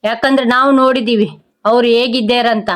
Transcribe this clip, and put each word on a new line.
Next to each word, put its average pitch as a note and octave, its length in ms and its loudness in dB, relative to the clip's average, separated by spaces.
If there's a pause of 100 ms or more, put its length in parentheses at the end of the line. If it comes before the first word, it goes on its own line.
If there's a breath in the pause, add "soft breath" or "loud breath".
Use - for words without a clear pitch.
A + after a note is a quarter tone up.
ಯಾಕಂದ್ರೆ C4 500 -2
ನಾವು C4 160 2 (120)
ನೋಡಿದೀವಿ A#3+ 460 0 (360)
ಅವ್ರು A#3 320 2
ಹೇಗಿದ್ದಾರಂತ. A#3 800 -2